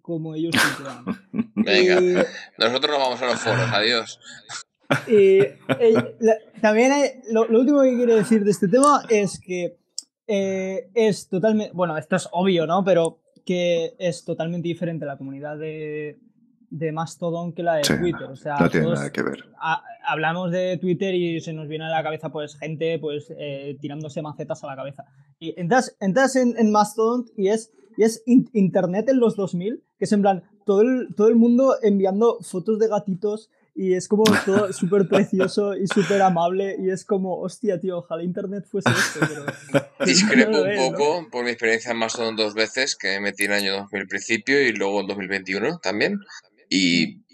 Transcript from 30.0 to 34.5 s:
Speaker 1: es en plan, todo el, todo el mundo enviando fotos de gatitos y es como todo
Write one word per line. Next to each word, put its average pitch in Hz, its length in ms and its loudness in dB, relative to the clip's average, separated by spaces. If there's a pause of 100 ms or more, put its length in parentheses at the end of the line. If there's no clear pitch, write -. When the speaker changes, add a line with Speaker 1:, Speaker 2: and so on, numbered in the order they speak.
Speaker 1:
es 170 60 -2
en 208 120 2
plan, 196 200 2 (220)
todo 202 160 4
el, 254 340 0
todo 208 140 6
el 233 80 4
mundo 240 440 6
enviando 202 600 2
fotos 202 380 -4
de 220 100 2
gatitos 208 600 -4 (260)
y 185 180 0
es 180 140 -2
como 214 160 2 (220)
todo 196 280 2